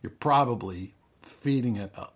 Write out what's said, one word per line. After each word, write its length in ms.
you're 100
probably 840
feeding 560
it 180
a, 200